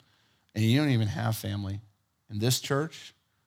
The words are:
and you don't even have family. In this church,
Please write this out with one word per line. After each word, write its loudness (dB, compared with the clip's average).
and 0
you 6
don't 2
even 2
have -2
family. -6
In -6
this 2
church, -4